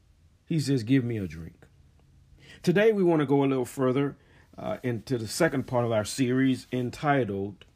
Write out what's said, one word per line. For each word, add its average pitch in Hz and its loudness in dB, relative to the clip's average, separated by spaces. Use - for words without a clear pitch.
He 170 -2
says, 131 0
"Give 127 2
me 120 -4
a 98 -4
drink." 80 -16
Today 202 4
we 202 0
want 170 4
to 143 0
go 139 4
a - 2
little 131 0
further, 135 0
uh, - -8
into 120 -4
the 110 -6
second 151 0
part 123 0
of 117 -2
our 107 0
series 127 0
entitled 120 -2